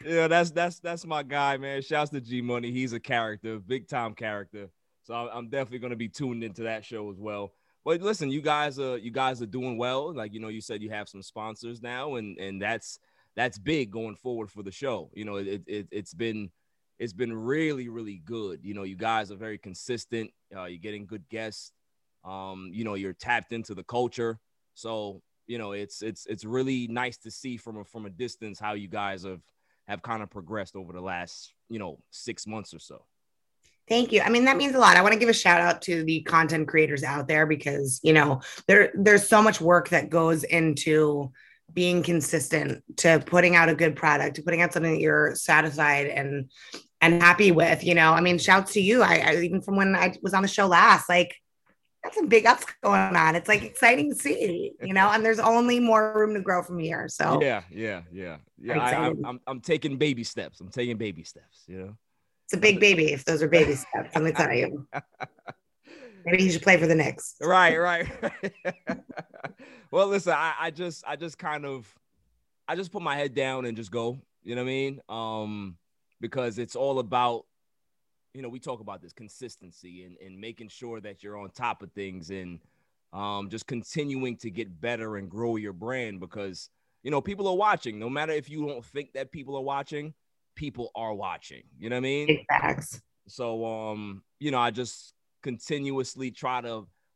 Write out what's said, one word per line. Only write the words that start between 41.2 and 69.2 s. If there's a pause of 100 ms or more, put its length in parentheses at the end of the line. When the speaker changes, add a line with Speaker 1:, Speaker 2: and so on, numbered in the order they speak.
Speaker 2:
being
consistent, (140)
to
putting
out
a
good
product,
to
putting
out
something
that
you're
satisfied
and, (500)
and
happy
with,
you
know?
I
mean,
shouts
to
you.
I,
I,
even
from
when
I
was
on
the
show
last,
like, (680)
that's
some
big
ups (160)
going
on.
It's,
like,
exciting
to
see,
you
know,
and
there's
only
more
room
to
grow
from
here.
So
Speaker 1:
Yeah,
yeah, (100)
yeah. (220)
Yeah,
Speaker 2:
I'm
Speaker 1:
I,
I'm,
Speaker 2:
excited.
Speaker 1:
I'm,
I'm
taking
baby
steps.
I'm
taking
baby
steps,
you
know? (480)
Speaker 2:
It's
a
big
baby
if
those
are
baby
steps,
let
me
tell
you.
Speaker 1:
<laughs>
Speaker 2:
Maybe
he
should
play
for
the
Knicks.
Speaker 1:
Right,
right, (140)
<laughs> (100)
right. (920)